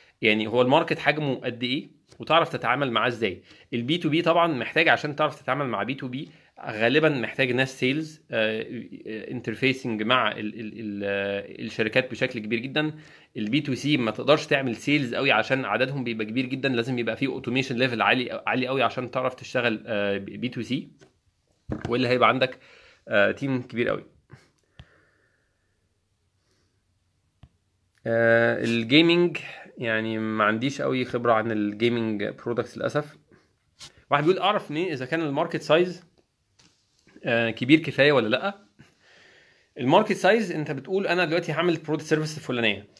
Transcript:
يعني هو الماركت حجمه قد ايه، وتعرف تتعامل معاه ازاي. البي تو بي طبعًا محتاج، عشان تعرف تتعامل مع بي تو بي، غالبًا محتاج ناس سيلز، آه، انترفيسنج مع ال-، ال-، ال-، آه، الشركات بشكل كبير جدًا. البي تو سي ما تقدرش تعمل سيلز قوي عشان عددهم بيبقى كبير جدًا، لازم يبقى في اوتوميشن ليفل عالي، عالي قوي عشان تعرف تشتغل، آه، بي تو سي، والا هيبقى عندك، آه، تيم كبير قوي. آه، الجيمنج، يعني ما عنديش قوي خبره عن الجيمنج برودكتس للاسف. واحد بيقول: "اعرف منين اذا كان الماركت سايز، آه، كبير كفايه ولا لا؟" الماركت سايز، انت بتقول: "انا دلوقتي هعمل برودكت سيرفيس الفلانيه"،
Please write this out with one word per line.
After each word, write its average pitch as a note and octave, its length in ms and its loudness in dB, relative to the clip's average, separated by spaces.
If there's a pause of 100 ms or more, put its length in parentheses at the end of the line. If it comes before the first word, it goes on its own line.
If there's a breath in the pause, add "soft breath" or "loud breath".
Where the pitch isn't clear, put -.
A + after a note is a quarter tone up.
(220 soft breath)
يعني G#2+ 240 4
هو A#2+ 160 2
الماركت D3+ 360 4
حجمه D3 360 0
قد A#2 280 -6
ايه، B2+ 280 -4 (280)
وتعرف D#3 300 2
تتعامل B2+ 440 -2
معاه A2+ 160 2
ازاي. G#2+ 340 -2 (320 loud breath)
البي B2+ 240 -2
تو E3+ 100 -2
بي D#3+ 140 2
طبعًا E3+ 240 4
محتاج، D#3 420 0
عشان C#3+ 280 2
تعرف D3+ 260 -2
تتعامل C3+ 240 -2
مع G#2 160 -2
بي B2 120 -2
تو C3+ 140 -8
بي، C3+ 200 -10 (420 soft breath)
غالبًا B2 380 4
محتاج B2+ 440 0
ناس C3 280 -2
سيلز، D3+ 500 -2
آه، A2 360 -2 (400)
انترفيسنج A#2 960 -2
مع A2+ 300 2
ال-، - 60 -8
ال-، G#2+ 420 -8
ال-، G2+ 240 -8
آه، G2+ 580 -4
الشركات A#2 480 -2
بشكل B2+ 280 -4
كبير G#2+ 200 -2
جدًا. D3+ 360 -4 (420 loud breath)
البي A2+ 240 -2
تو D3 140 -4
سي C#3+ 220 0
ما A#2 140 0
تقدرش C#3 360 2
تعمل C3+ 300 0
سيلز C#3+ 380 0
قوي B2+ 180 2
عشان B2 320 2
عددهم B2+ 400 -2
بيبقى A2 220 -4
كبير B2 200 -2
جدًا، C3+ 220 -4
لازم B2 300 0
يبقى A2+ 180 -2
في C#3 100 -2
اوتوميشن C3 500 -2
ليفل A#2+ 260 0
عالي، A#2+ 440 2
عالي B2 200 0
قوي C3 160 0
عشان A#2+ 280 -2
تعرف B2+ 240 -2
تشتغل، A#2+ 520 -2
آه، G2+ 320 -2
بي G#2 300 -8
تو A#2+ 140 -8
سي، A#2+ 260 -6 (1000)
والا A#2+ 200 0
هيبقى A#2 200 6
عندك، B2+ 300 2 (500 soft breath)
آه، G#2 240 4
تيم C3 300 -4
كبير A2+ 260 -4
قوي. G#2 160 -4 (4000 soft breath)
آه، A#2 580 4
الجيمنج، D3+ 760 4 (400 loud breath)
يعني A2+ 400 -2
ما A2 260 0
عنديش B2 380 0
قوي C3 220 0
خبره A#2+ 280 0
عن A2 200 2
الجيمنج G#2+ 720 0
برودكتس A#2 540 -6
للاسف. D3 380 -4 (920 loud breath)
واحد C#3+ 140 4
بيقول: F3+ 140 4
"اعرف F#3+ 320 0
منين E3 220 -4
اذا B2+ 140 -6
كان D#3+ 140 -2
الماركت D3+ 420 -2
سايز، F3 420 2 (1200)
آه، A#2 260 2
كبير C3+ 280 4
كفايه C#3+ 340 2
ولا A2+ 160 4
لا؟" F#3 300 -2 (1200 soft breath)
الماركت F3+ 340 4
سايز، F#3+ 400 2
انت D#3 180 -4
بتقول: D#3+ 360 -2
"انا F3 180 0
دلوقتي E3+ 280 -2
هعمل E3 240 2
برودكت D#3 300 -4
سيرفيس D#3 320 0
الفلانيه"، A2+ 480 0 (140 soft breath)